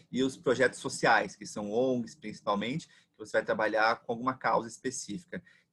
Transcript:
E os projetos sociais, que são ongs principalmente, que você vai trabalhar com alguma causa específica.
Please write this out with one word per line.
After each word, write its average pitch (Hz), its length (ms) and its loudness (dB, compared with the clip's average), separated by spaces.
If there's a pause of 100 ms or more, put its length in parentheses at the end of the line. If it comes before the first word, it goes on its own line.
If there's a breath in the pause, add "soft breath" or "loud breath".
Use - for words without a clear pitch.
(120 loud breath)
E 123 100 0
os 131 160 0
projetos 127 400 2
sociais, 113 580 2
que - 80 -18
são 104 280 -8
ongs 123 420 0
principalmente, 107 760 -4
que - 300 -20
você 107 140 -14
vai 110 120 2
trabalhar 110 580 2
com - 100 -6
alguma 123 240 -2
causa 117 320 0
específica. - 760 -10 (300 soft breath)